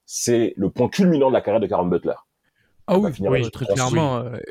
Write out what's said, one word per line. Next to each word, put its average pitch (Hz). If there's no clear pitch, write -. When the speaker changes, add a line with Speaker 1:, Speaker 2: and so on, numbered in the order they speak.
Speaker 1:
c'est -
le 165
point 123
culminant 165
de 127
la 104
carrière 104
de 98
Caron 90
Butler. 85
Speaker 2:
Ah -
Speaker 1:
Il 202
va 208
Speaker 2:
oui, 147
Speaker 1:
finir -
Speaker 2:
oui, 131
Speaker 1:
avec 117
Speaker 2:
très 127
Speaker 1:
trois -
Speaker 2:
clairement, 131
Speaker 1:
suites. 123